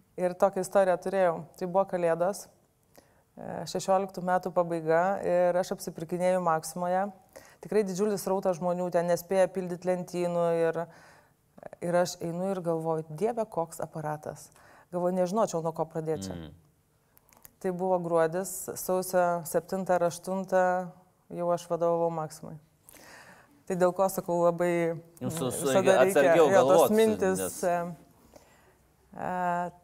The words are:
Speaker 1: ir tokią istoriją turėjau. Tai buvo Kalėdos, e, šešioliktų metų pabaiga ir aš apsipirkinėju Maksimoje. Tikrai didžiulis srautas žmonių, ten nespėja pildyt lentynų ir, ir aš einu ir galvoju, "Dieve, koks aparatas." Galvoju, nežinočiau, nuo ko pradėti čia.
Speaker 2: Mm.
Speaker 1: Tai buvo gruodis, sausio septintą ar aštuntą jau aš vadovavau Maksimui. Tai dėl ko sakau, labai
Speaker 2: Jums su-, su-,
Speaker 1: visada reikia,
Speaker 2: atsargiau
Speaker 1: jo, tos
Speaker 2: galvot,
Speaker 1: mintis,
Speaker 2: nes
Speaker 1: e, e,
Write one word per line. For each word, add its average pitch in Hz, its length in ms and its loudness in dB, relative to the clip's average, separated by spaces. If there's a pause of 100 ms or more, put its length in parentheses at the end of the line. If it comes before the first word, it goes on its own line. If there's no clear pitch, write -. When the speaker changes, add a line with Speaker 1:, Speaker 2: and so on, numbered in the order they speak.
(180)
Speaker 1:
ir 180 160 -2
tokią 190 320 2
istoriją 185 320 2
turėjau. 185 380 0 (180)
Tai 190 160 -8
buvo 190 160 2
Kalėdos, 175 600 -2 (880)
e, - 220 -10 (100)
šešioliktų 190 560 -2
metų 185 320 0
pabaiga 165 460 0 (180)
ir 175 400 2
aš 190 140 -4
apsipirkinėju 180 640 -2
Maksimoje. 175 640 -2 (540)
Tikrai 202 260 0
didžiulis 190 400 -2
srautas 190 320 0
žmonių, 180 320 -2
ten 175 160 2
nespėja 175 480 2
pildyt 180 320 -6
lentynų 175 600 -2 (100)
ir, 165 240 0 (960)
ir 175 240 0
aš 175 160 -2
einu 175 320 -4
ir 185 160 -4
galvoju, 160 480 -2
"Dieve, 220 320 -2
koks 165 400 -6
aparatas." 151 640 -10 (400)
Galvoju, 180 240 0
nežinočiau, 185 480 0
nuo 160 100 -2
ko 160 140 -4
pradėti 156 400 -4
čia. 95 80 -8
Speaker 2:
Mm. 82 180 -12 (1080)
Speaker 1:
Tai 190 120 -4
buvo 180 280 -2
gruodis, 170 500 0 (240)
sausio 185 480 -2 (240)
septintą 180 480 -2
ar 175 140 2
aštuntą 185 540 -2 (680)
jau 175 240 -4
aš 170 160 -6
vadovavau 170 400 0
Maksimui. 160 460 -8 (1120)
Tai 190 80 -2
dėl 180 160 4
ko 190 160 2
sakau, 175 320 -4
labai 170 560 2 (240)
Speaker 2:
Jums 127 160 -6
su-, 127 140 -2
su-, - 180 -4
Speaker 1:
visada 190 320 6
reikia, 190 80 6
Speaker 2:
atsargiau 165 400 6
Speaker 1:
jo, - 0 -
tos 190 80 6
Speaker 2:
galvot, 185 400 6
Speaker 1:
mintis, 214 400 2
Speaker 2:
nes 185 260 -6
Speaker 1:
e, 175 120 2 (1400)
e, 175 580 -4 (120)